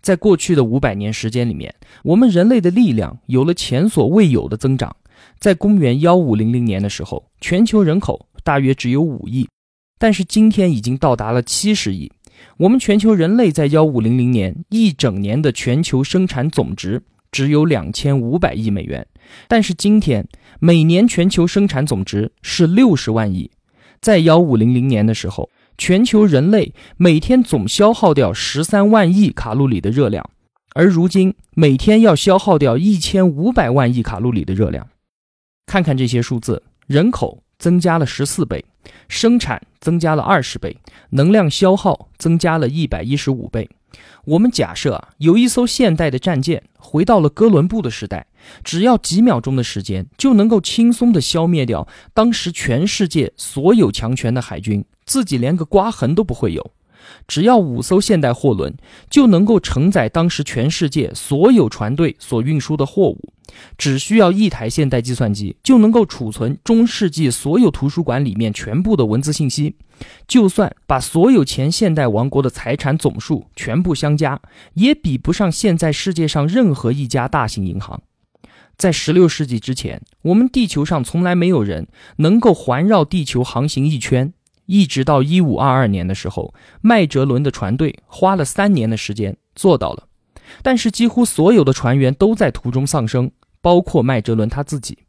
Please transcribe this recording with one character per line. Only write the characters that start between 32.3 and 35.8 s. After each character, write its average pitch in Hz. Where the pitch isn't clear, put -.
耗 185
掉 131
一 190
千 185
五 165
百 175
万 127
亿 120
卡 -
路 120
里 98
的 95
热 95
量。 69
看 190